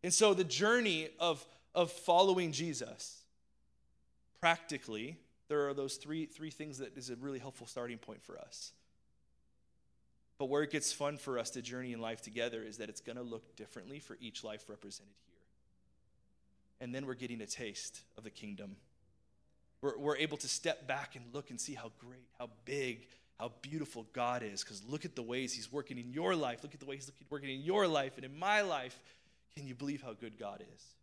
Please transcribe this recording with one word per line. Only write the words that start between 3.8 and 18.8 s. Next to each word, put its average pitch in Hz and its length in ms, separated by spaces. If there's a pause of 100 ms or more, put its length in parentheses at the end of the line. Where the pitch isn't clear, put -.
practically, 123 760 (320)
there 143 200
are 139 60
those 139 220
three, 156 300
three 156 240
things 147 280
that 123 180
is 123 140
a 117 60
really 135 220
helpful 123 280
starting 120 320
point - 240
for - 160
us. - 340 (1700)
But 139 80
where 143 160
it 151 80
gets 151 220
fun 147 260
for 127 200
us 117 120
to 127 120
journey 123 300
in 113 80
life 113 220
together 113 400
is 107 160
that 107 100
it's 104 120
gonna 123 220
look 113 340
differently 110 440
for - 200
each 117 220
life 107 260
represented 101 460 (120)
here. 87 100 (1400)
And 123 140
then 135 120
we're 131 80
getting 120 260
a 104 60
taste - 540 (160)
of 110 80
the 107 60
kingdom. 101 460 (1040)